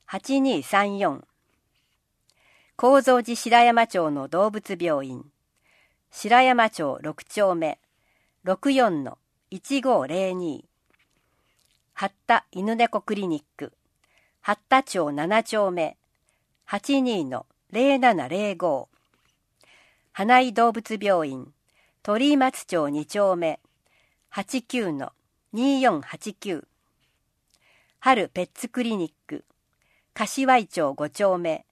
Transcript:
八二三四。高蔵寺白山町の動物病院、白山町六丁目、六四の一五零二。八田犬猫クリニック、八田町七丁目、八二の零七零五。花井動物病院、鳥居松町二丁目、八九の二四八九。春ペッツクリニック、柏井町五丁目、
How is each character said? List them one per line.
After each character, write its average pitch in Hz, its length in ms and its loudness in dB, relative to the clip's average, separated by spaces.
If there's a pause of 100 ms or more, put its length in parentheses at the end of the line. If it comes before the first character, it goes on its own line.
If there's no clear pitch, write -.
八 262 340 -4
二 247 240 0
三 202 340 -2
四。 165 300 -4 (1500)
高 269 260 6
蔵 254 180 4
寺 226 140 -6
白 233 280 4
山 233 220 4
町 165 260 -2
の 135 180 -6
動 190 200 2
物 208 300 -10
病 151 260 -2
院、 127 200 -14 (840)
白 233 320 4
山 240 280 4
町 143 320 -6
六 151 220 -10
丁 196 300 0
目、 160 260 -4 (640)
六 190 280 -2
四 214 320 2
の - 140 -14 (320)
一 262 320 -6
五 214 260 0
零 185 280 -4
二。 175 280 -8 (1300)
八 196 200 -6 (140)
田 - 260 2
犬 214 240 -4
猫 226 240 0
ク 214 140 -6
リ 196 120 -6
ニ 151 140 -4
ッ - 20 -20 (140)
ク、 - 160 -14 (640)
八 - 180 -4 (120)
田 262 140 4
町 156 280 -2
七 170 320 0
丁 208 260 -2
目、 175 280 -4 (640)
八 269 380 -2
二 220 240 -2
の 127 200 -10 (260)
零 262 280 2
七 190 300 2
零 196 260 -4
五。 156 320 -2 (1300)
花 247 260 6
井 254 120 0
動 233 180 4
物 220 300 -8
病 185 260 2
院、 135 240 -12 (520)
鳥 247 300 0
居 285 40 2
松 262 280 0
町 160 220 -2
二 147 200 -6
丁 196 280 0
目、 165 240 -4 (680)
八 226 320 -8
九 220 300 -6
の 139 200 -8 (420)
二 262 280 0
四 185 220 2
八 - 320 -14
九。 175 320 -10 (1300)
春 240 300 2
ペ 180 140 -6
ッ 175 100 -12
ツ - 140 -12
ク 247 160 -4
リ 226 120 -4
ニ 170 140 -4
ッ - 40 -20 (120)
ク、 - 180 -12 (720)
柏 254 460 2
井 202 80 -6
町 147 260 -2
五 147 160 -6
丁 190 300 0
目、 165 320 -4